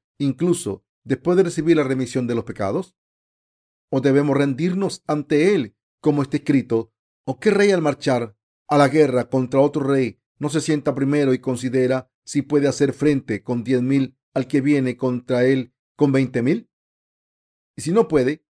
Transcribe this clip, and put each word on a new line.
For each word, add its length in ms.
incluso 680
después 320
de 80
recibir 320
la 80
remisión 440
de 80
los 100
pecados. 500
¿O 80
debemos 380
rendirnos 680
ante 480
Él, 220
como 220
está 160
escrito? 560
¿O 140
qué 120
rey 200
al 100
marchar 560
a 80
la 100
guerra 420
contra 300
otro 240
rey 380
no 100
se 120
sienta 340
primero 380
y 60
considera 720
si 160
puede 260
hacer 260
frente 500
con 200
diez 180
mil 360
al 140
que 140
viene 360
contra 480
él 280
con 160
veinte 300
mil? 280
Y 60
si 100
no 160
puede, 380